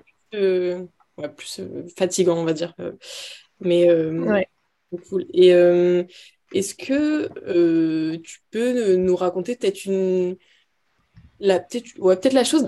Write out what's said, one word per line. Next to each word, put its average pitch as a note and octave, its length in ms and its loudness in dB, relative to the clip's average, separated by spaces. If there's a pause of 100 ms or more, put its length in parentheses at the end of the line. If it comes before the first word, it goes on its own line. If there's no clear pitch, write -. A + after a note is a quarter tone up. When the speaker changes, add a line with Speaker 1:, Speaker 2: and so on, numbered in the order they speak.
(320)
Speaker 1:
plus, G#3 100 -8
euh... F#3 400 -2 (360)
ouais, D3 120 -8
plus, - 300 -18
euh, - 280 -12 (100)
fatigant, F3+ 400 2
on E3 80 -2
va D#3+ 80 0
dire. E3 260 -8
Euh, F3 120 -10 (680)
mais, F3 280 4
euh, D#3+ 300 2
Speaker 2:
Ouais. G3+ 280 0 (440)
Speaker 1:
c'est F3 180 -12
cool. F#3+ 240 -4
Et, F3+ 220 8
euh, F3 480 4 (500)
est-ce G3 220 -4
que, D4+ 540 -2 (180)
euh, E3 760 0
tu - 180 -20 (100)
peux A#3 460 0
nous, F3+ 60 0
nous F3+ 120 2
raconter F#3 400 -4
peut-être G3 300 -4
une, F#3 500 -2 (1040)
la, F#3+ 200 2
peut-être, A#3 280 -10 (120)
ouais, F#3 160 4
peut-être C4 180 2
la B3+ 100 4
chose D4 240 0